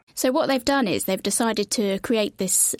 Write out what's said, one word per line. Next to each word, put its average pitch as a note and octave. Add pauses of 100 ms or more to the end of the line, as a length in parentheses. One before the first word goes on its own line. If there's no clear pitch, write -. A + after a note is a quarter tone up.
(160)
So C4
what D4+
they've C4
done C#4
is E3
they've F#3+
decided A3
to G3
create G#3+
this -